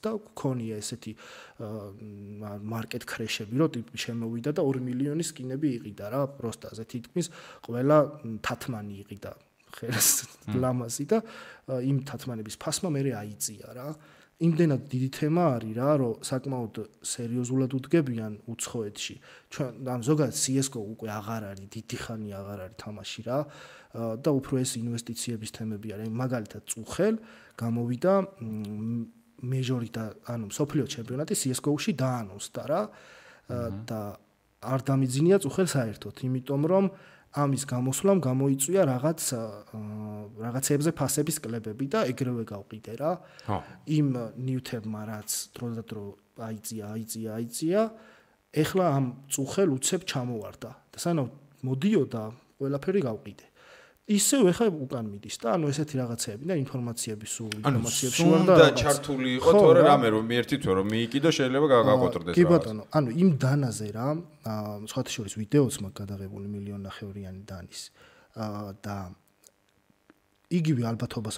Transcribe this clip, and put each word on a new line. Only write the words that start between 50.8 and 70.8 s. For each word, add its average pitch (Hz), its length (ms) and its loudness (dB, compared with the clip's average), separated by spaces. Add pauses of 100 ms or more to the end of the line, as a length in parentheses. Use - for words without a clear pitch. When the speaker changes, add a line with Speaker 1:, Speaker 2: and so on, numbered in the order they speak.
Speaker 1:
სანამ 160 240 2 (320)
მოდიოდა, 131 640 2 (320)
ყველაფერი 143 480 0
გავყიდე. 107 440 -6 (580)
ისევ 202 480 6
ეხლა 226 160 4
უკან 139 360 -4 (120)
მიდის 104 240 -14
და 113 160 2
ანუ 156 160 2
ესეთი 147 240 -4
რაღაცეები 120 480 -4
და 185 160 -2
ინფორმაციები 117 640 -6
სულ, 107 400 -8
Speaker 2:
ანუ 135 160 4
Speaker 1:
ინფორმაციებს 120 400 -2
Speaker 2:
სულ 165 80 8
Speaker 1:
უვარ 160 160 8
და 185 80 8
Speaker 2:
და 160 160 12
Speaker 1:
რაღაც. 127 160 0
Speaker 2:
ჩართული 139 440 0 (120)
იყო, 165 80 6
Speaker 1:
ხო, 202 160 10
Speaker 2:
თორე 170 160 12
Speaker 1:
რა. 151 80 10
Speaker 2:
რამე 135 240 8
რომ 110 160 4
მიერთი 120 320 2
თუ - 160 2
რომ 98 160 2
მიիկიდო, 123 400 2
შეიძლება 135 320 2
გა-, 127 160 8
Speaker 1:
აა, 104 80 6
Speaker 2:
გაკოტრდეს 87 480 4
Speaker 1:
კი 175 80 10
Speaker 2:
რაღაც. 165 80 8
Speaker 1:
ბატონო, 113 300 2 (100)
ანუ 147 240 2
იმ 185 120 8 (120)
დანაზე 127 460 2 (100)
რა, 123 100 -2 (380)
აა, 107 300 -6 (180)
სხვათა 127 240 -4
შორის 104 240 -6
ვიდეოც 131 400 4
მაქვს 95 240 -10
გადაღებული 98 480 -10
მილიონ 101 320 -8
ნახევრიანი 98 640 -12
დანის. 92 320 -14 (560)
აა, 104 320 -8 (160)
და 104 120 -6 (1600)
იგივე 156 320 2